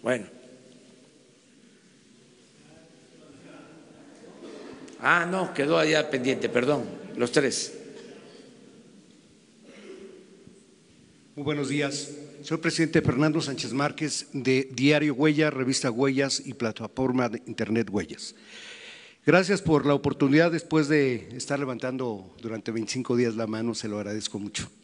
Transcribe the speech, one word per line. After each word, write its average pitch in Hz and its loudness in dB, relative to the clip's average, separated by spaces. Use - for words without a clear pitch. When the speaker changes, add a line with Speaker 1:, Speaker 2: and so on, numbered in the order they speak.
Speaker 1:
Bueno. 120 -2
Ah, 170 2
no, 180 -2
quedó 147 2
allá 156 2
pendiente, 123 0
perdón, 127 2
los 120 0
tres. - 0
Speaker 2:
Muy 143 -8
buenos 143 -2
días. 143 -2
Soy 165 -2
presidente 160 2
Fernando 147 4
Sánchez 123 -6
Márquez, 143 -2
de 131 2
Diario 147 4
Huella, 151 4
Revista 131 0
Huellas 135 2
y 139 -10
plataforma 123 0
de 110 -6
Internet 110 0
Huellas. 92 -6
Gracias 180 6
por 147 4
la 143 6
oportunidad, 143 4
después 156 2
de 135 2
estar - -4
levantando 127 -6
durante 113 -6
veinticinco 113 -2
días 120 2
la 113 -2
mano, 110 -2
se 117 -8
lo 104 -4
agradezco 104 -6
mucho. - -8